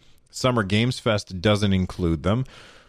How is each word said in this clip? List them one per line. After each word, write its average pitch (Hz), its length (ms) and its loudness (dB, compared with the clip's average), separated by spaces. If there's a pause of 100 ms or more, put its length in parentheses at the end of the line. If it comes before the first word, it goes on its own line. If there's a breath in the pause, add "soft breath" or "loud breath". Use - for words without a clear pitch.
(300 soft breath)
Summer 123 320 0
Games 107 380 0
Fest 101 420 -2
doesn't 104 320 2
include 87 480 0
them. 107 240 0 (440 loud breath)